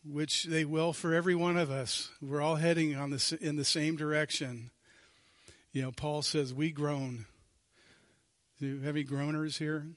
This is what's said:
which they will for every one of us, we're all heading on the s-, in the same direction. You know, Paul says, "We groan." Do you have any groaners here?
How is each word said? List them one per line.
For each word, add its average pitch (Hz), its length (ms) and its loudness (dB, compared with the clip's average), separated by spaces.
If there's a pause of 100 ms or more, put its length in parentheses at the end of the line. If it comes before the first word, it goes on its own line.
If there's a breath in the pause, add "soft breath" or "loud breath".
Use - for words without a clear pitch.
which 151 420 0
they 160 200 2
will 156 280 2
for 165 200 0
every 175 220 4
one 175 220 2
of 165 120 2
us, 135 400 -4 (120)
we're 139 200 -2
all 160 140 4
heading 160 400 4
on 139 160 -2
the 139 60 -2
s-, - 160 0
in 156 240 -2
the 143 80 0
same 156 320 2
direction. 147 720 -2 (1000 loud breath)
You 135 100 0
know, 131 80 -4
Paul 151 300 -2
says, 143 320 0
"We 156 180 0
groan." 139 540 -2 (1300 soft breath)
Do 139 60 -4
you 135 140 -4
have 147 160 -4
any 147 100 0
groaners 147 540 -2
here? 151 260 -2 (120)